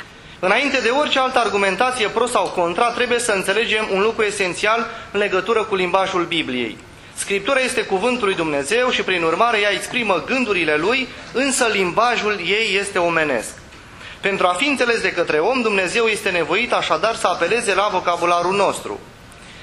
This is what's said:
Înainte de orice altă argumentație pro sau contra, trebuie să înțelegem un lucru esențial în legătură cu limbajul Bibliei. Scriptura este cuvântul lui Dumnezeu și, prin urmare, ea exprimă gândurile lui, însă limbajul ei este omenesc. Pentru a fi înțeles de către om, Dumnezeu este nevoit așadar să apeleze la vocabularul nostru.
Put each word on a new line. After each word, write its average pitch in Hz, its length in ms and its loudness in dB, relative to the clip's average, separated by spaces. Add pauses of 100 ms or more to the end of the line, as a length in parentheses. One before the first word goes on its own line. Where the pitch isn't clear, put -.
(400)
Înainte 247 400 2
de 220 100 2
orice 269 300 2
altă 247 200 2
argumentație 202 680 0
pro 233 200 0
sau 208 200 0
contra, 175 420 0
trebuie 240 300 0
să 226 120 0
înțelegem 202 600 0
un 190 100 2
lucru 220 220 2
esențial 208 640 0 (240)
în 202 80 -2
legătură 208 440 2
cu 196 120 -2
limbajul 185 480 0
Bibliei. 127 540 -2 (380)
Scriptura 202 440 -2
este 247 220 0
cuvântul 208 460 0
lui 190 80 0
Dumnezeu 160 540 0
și, 220 120 0
prin 185 220 0
urmare, 208 360 2
ea 208 120 2
exprimă 190 540 -2
gândurile 190 500 0
lui, 240 320 0 (240)
însă 254 400 0
limbajul 202 680 0
ei 196 400 0
este 196 200 -4
omenesc. 160 500 2 (720)
Pentru 190 260 2
a 180 60 4
fi 262 140 0
înțeles 240 340 2
de 185 100 0
către 156 260 0
om, 233 240 2
Dumnezeu 202 440 0
este 202 240 0
nevoit 180 440 0
așadar 185 420 0
să - 120 0
apeleze 190 460 0
la 196 180 2
vocabularul 175 640 2
nostru. 165 440 0 (640)